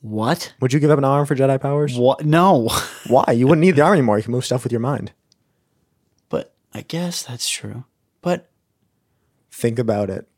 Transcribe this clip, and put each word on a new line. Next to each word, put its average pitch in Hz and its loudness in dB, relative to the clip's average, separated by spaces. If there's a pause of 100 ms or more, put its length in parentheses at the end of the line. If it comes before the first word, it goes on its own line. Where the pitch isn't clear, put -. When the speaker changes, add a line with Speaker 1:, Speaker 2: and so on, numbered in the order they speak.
Speaker 1:
What? 110 -4
Speaker 2:
Would 127 0
you 147 2
give 151 4
up 151 4
an 139 0
arm 143 2
for 143 -2
Jedi 135 2
powers? 143 -2
Speaker 1:
What? 131 2
No. 156 4 (200)
<laughs> - -20
Speaker 2:
Why? 123 4
You 123 2
wouldn't 156 4
need 185 4
the 143 4
arm 175 6
anymore. 120 2
You 107 -2
can 117 -6
move 123 -4
stuff 127 -4
with 117 -4
your 117 -2
mind. 123 -6 (1160)
Speaker 1:
But - -6 (180)
I - -12
guess 175 -8
that's - -10
true. 113 -10 (380)
But 175 -4 (1000)
Speaker 2:
Think 117 -4
about 104 0
it. 95 -10